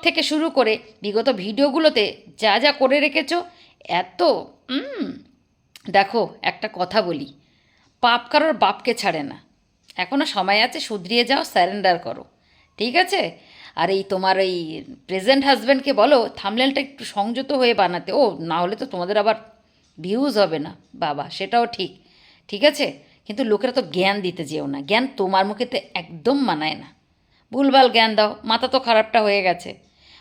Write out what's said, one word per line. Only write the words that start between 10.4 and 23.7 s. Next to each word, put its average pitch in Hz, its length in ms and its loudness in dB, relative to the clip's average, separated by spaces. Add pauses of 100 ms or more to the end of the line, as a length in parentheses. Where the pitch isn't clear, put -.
আছে, 254 200 -2
শুধরিয়ে 214 440 -2
যাও, 294 200 0
সারেন্ডার 185 540 2
করো, - 260 -12 (540)
ঠিক 240 180 -2
আছে? 359 340 0 (460)
আর 170 140 0
এই 196 120 0
তোমার 190 360 0
এই 175 460 -2 (220)
প্রেজেন্ট 220 380 2
হাজব্যান্ডকে 269 480 2
বলো 247 440 4
থাম্বনেলটা 254 440 0
একটু 269 240 -10
সংযত 233 480 -4
হয়ে 254 220 4
বানাতে। 175 380 0
ও, 226 280 2
না 165 200 -2
হলে 185 160 -2
তো 269 100 -8
তোমাদের 190 320 -2
আবার 208 160 2 (680)
ভিউজ 214 380 0
হবে 165 200 2
না, 147 180 -10 (180)
বাবা, 143 360 -6
সেটাও 233 360 0
ঠিক, - 340 -10 (480)
ঠিক 202 160 -4
আছে? 285 280 2 (340)
কিন্তু 220 180 -4
লোকেরা 226 280 0